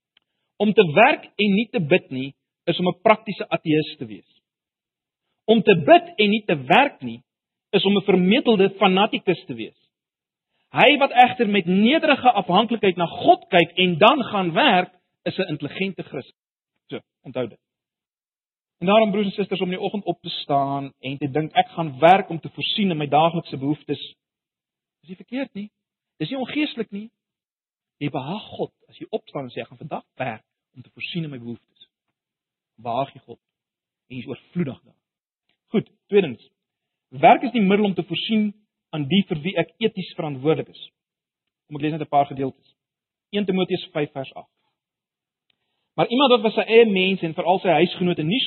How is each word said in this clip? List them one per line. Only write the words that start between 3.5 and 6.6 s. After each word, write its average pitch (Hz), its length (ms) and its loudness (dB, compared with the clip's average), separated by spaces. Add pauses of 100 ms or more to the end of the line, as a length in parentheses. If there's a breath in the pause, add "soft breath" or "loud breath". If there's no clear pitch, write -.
te 120 80 -14
wees. - 360 -20 (1040)
Om 220 180 2
te 202 140 4
bid 330 420 4
en 208 120 2
nie 214 140 0
te 180 120 -2
werk 180 460 2